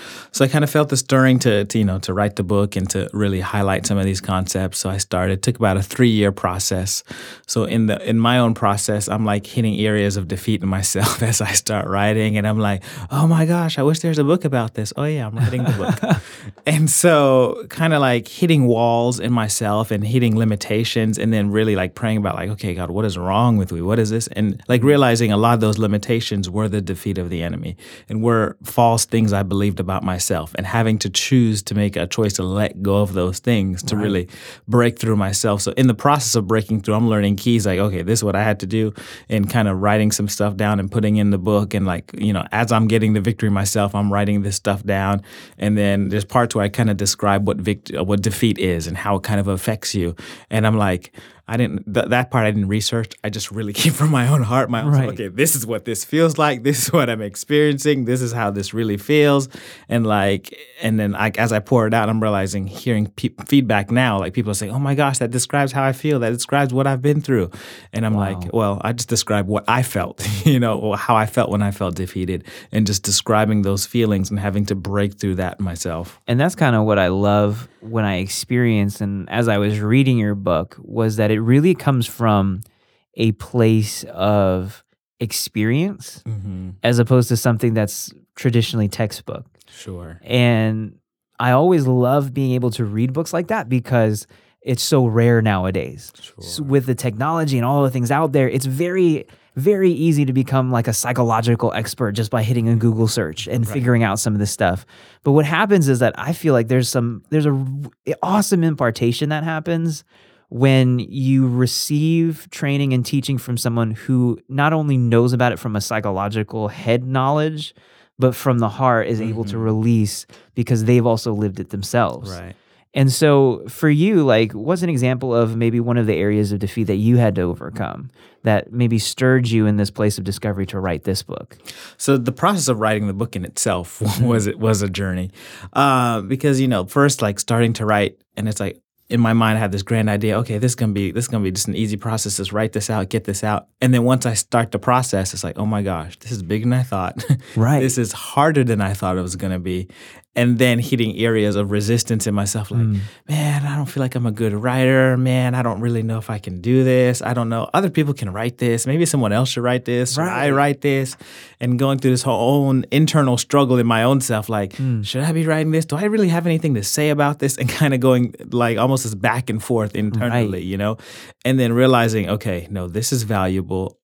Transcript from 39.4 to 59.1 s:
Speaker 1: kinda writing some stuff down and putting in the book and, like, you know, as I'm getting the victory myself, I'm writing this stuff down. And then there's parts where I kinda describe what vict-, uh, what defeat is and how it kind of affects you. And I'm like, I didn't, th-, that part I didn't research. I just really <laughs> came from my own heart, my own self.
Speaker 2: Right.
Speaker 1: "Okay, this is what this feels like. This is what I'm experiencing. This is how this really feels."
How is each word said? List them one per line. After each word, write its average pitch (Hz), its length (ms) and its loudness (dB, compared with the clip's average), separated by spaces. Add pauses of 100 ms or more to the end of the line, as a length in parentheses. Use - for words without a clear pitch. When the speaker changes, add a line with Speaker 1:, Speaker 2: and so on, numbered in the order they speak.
Speaker 1:
kinda 104 240 2
writing 104 380 2
some 101 160 -2
stuff 101 280 -2
down 104 220 0
and 95 120 -4
putting 107 260 0
in 104 140 2
the 101 80 2
book 101 360 0
and, 98 120 0
like, 87 300 -4
you 104 160 -2
know, 95 200 -2
as 110 180 0
I'm 110 160 4
getting 107 280 2
the 107 60 2
victory 107 300 0
myself, 101 460 0
I'm 101 160 0
writing 101 300 0
this 98 140 -4
stuff 98 280 -4
down. 98 380 0 (360)
And 104 180 0
then 101 340 0
there's 101 140 -2
parts 120 300 0
where 104 100 0
I 101 40 0
kinda 110 260 -2
describe 101 520 0
what 104 100 -2
vict-, 101 420 -6
uh, 80 60 -2
what 101 180 0
defeat 107 360 0
is 87 280 -2
and 82 100 -8
how 101 200 -2
it 95 60 -4
kind 104 180 -2
of 98 80 -2
affects 104 460 -6
you. 85 200 -2 (360)
And 110 160 0
I'm 110 100 2
like, 95 360 -2 (360)
I 113 80 -4
didn't, 113 360 -2
th-, 120 140 0
that 123 240 0
part 113 160 2
I 107 60 2
didn't 101 160 0
research. 107 460 -2 (100)
I 107 40 -4
just 107 220 -8
really 104 220 -8
<laughs> - 100 -4
came 160 100 2
from 151 200 0
my 123 160 2
own 139 140 4
heart, 120 280 2
my 117 100 0
own 147 120 0
self. 139 100 4
Speaker 2:
Right. 127 100 -2
Speaker 1:
"Okay, 104 160 -8
this 113 280 0
is 107 100 -6
what 110 180 -4
this 113 200 -6
feels 160 340 2
like. 147 240 0
This 131 220 0
is - 80 -4
what 135 180 2
I'm 110 100 -4
experiencing. 143 840 0
This 127 180 0
is 117 100 -4
how 113 200 -2
this 98 200 -6
really 107 240 -2
feels." 143 520 2 (400)